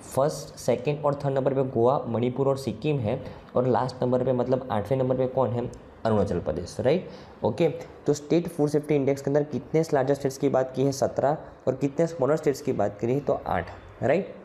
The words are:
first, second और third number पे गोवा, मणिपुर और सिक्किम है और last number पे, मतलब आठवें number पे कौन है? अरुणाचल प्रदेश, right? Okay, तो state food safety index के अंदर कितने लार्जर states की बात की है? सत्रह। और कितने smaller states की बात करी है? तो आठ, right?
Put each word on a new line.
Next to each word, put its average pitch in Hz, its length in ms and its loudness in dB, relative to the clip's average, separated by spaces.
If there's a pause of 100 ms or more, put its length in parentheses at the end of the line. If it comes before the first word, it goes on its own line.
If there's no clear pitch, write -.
(160)
first, - 440 -2
second 147 460 0
और 143 100 2
third 139 200 -2
number 135 180 2
पे 135 100 2
गोवा, 127 440 2
मणिपुर 123 400 0
और 135 100 2
सिक्किम 139 420 -2
है 120 240 -2 (320)
और 127 120 2
last 127 360 0
number 123 200 2
पे, 127 100 2
मतलब 127 380 0
आठवें 107 260 0
number 131 180 2
पे 131 120 0
कौन 127 220 2
है? 117 220 -4 (340)
अरुणाचल 98 340 2
प्रदेश, 82 400 -6
right? 156 300 2 (340)
Okay, 160 260 2 (380)
तो 143 60 4
state 165 340 0
food 147 220 0
safety 147 260 0
index 135 260 2
के - 80 -2
अंदर 147 140 2
कितने 147 400 -2 (100)
लार्जर 135 200 4
states 139 240 -2
की 139 120 2
बात 131 260 2
की 131 80 0
है? 139 80 2
सत्रह। 131 460 0 (300)
और 127 80 0
कितने 143 320 0
smaller 143 280 2
states 151 260 0
की - 100 -2
बात 101 280 -2
करी 117 140 0
है? 139 60 2
तो 143 140 0
आठ, 87 320 -2 (380)
right? 160 420 2